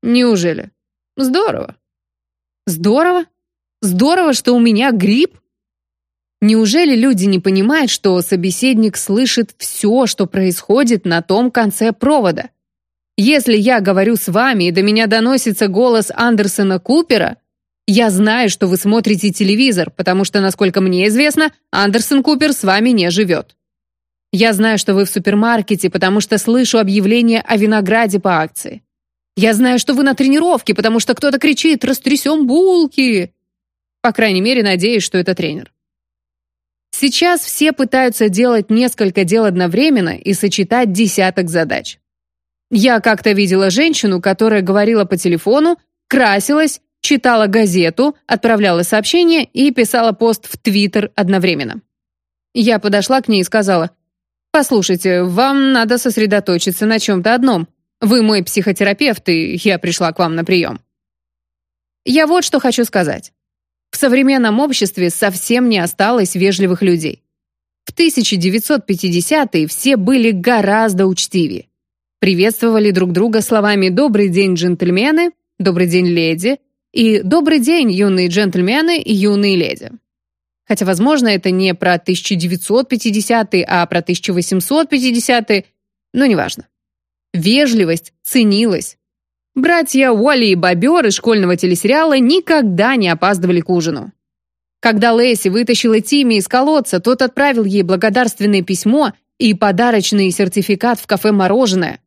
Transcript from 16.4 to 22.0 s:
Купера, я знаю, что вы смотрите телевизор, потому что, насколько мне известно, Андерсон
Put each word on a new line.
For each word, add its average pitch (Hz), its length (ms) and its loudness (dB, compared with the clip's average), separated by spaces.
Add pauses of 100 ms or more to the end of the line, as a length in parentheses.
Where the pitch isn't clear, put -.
Купера, 233 600 0 (480)
я 220 220 0
знаю, 214 400 0
что 185 180 -4
вы 180 100 0
смотрите 208 540 0
телевизор, 202 600 0
потому 185 320 -2
что, 202 160 -2
насколько 190 400 0
мне 185 300 0
известно, 302 420 0 (200)
Андерсон 220 520 0